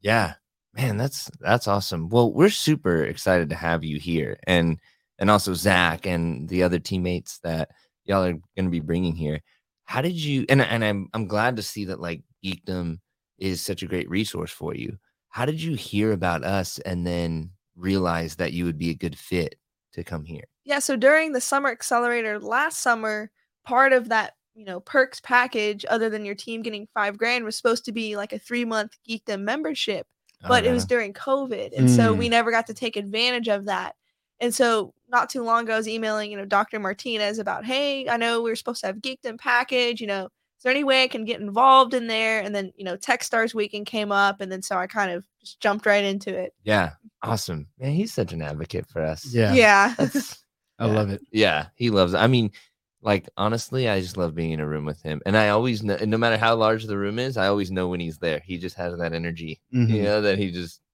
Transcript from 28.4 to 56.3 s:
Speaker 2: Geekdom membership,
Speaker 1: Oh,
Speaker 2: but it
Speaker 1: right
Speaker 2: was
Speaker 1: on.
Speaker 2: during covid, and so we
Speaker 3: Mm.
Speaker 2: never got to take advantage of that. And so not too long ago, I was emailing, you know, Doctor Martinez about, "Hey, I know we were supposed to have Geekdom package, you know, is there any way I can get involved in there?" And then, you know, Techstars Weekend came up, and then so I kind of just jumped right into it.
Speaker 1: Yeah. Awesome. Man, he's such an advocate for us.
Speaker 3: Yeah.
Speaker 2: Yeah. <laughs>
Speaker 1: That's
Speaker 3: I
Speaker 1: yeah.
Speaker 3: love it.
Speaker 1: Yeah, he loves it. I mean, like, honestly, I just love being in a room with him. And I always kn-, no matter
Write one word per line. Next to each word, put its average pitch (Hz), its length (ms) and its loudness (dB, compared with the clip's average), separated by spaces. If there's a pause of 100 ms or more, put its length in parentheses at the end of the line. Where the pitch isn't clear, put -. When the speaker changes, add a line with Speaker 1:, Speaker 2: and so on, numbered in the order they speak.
Speaker 2:
Geekdom 208 340 -6
membership, 254 680 -4 (360)
Speaker 1:
Oh, 175 40 -10
Speaker 2:
but 247 160 4
it 220 60 4
Speaker 1:
right 247 40 4
Speaker 2:
was 240 100 2
Speaker 1:
on. - 40 -6
Speaker 2:
during 220 260 0
covid, 269 640 -4
and 127 120 6
so 233 240 8
we 98 140 0
Speaker 3:
Mm. 233 40 0
Speaker 2:
never 233 200 4
got 226 160 0
to 226 60 -10
take 226 220 -6
advantage 226 540 -2
of 202 160 0
that. 185 300 -4 (440)
And 233 140 0
so 226 400 2 (160)
not 240 200 0
too 254 140 -6
long 233 200 2
ago, 226 100 -2
I 220 40 0
was 220 100 -2
emailing, 220 440 -4
you 208 60 -12
know, 196 80 -10
Doctor 208 340 0
Martinez 208 600 -4
about, 190 260 -4
"Hey, 269 440 -2
I 233 80 2
know 233 240 0
we 233 80 -2
were 226 60 -2
supposed - 260 -8
to 208 60 -4
have 190 100 -6
Geekdom 247 420 -10
package, 247 600 0
you 220 60 -8
know, 196 180 -4 (320)
is - 60 -20
there 254 80 2
any 285 120 2
way 262 200 4
I 254 40 2
can 226 180 -6
get 226 160 -4
involved 247 520 6
in 233 140 0
there?" 220 340 0
And 202 140 -6
then, 196 200 -4
you 202 80 -16
know, 180 140 -6
Techstars 226 560 0
Weekend 208 340 -4
came 208 240 -4
up, 202 300 2
and 190 100 -8
then 190 100 -8
so 190 160 -4
I 185 100 -2
kind 196 240 -2
of 175 140 -8 (140)
just - 220 -20
jumped 214 240 0
right 208 180 6
into 196 340 -2
it. - 160 -6 (100)
Speaker 1:
Yeah. 101 280 2 (300)
Awesome. 92 460 -4 (120)
Man, 135 140 -4
he's 202 200 -2
such 90 200 -2
an 82 80 -6
advocate 73 460 -6
for 82 140 -6
us. 78 320 -4
Speaker 3:
Yeah. 113 200 4
Speaker 2:
Yeah. 214 420 6
<laughs> - 20 -10
Speaker 1:
That's - 460 -2 (360)
Speaker 3:
I 113 80 0
Speaker 1:
yeah. 107 60 2
Speaker 3:
love 107 180 2
it. 98 100 -6 (100)
Speaker 1:
Yeah, 87 440 4
he 120 140 0
loves 92 240 6
it. 87 40 2
I 107 100 6
mean, 120 240 4 (500)
like, 101 360 0
honestly, 117 500 -2
I 98 140 2
just 90 160 -8
love 87 180 -2
being 82 160 -2
in 78 80 -4
a 76 80 -4
room 76 160 -4
with 76 200 -6
him. 78 240 -6
And 101 100 6
I 107 120 8
always 110 320 2
kn-, 104 280 -2
no 110 80 2
matter 113 200 2